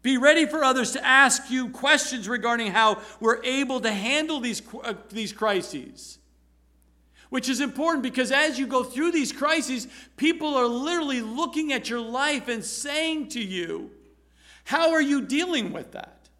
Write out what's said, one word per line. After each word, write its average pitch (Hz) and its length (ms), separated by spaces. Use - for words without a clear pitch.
Be 262 160
ready 302 300
for 302 180
others 262 280
to - 140
ask 262 440
you 254 180
questions 254 580
regarding 233 460
how 214 300
we're 226 240
able 262 360
to 220 120
handle 277 480
these, 233 220
uh, 220 120
these 208 200
crises. 190 880
Which 254 220
is 247 100
important 285 420
because 254 300
as 285 260
you 269 80
go 254 160
through 294 300
these 277 180
crises, 262 560
people 311 380
are 247 120
literally 277 540
looking 285 540
at 226 160
your 233 100
life 254 480
and 226 160
saying 311 640
to 240 120
you, 175 500
"How 330 280
are 320 100
you 285 180
dealing 254 500
with - 220
that? - 480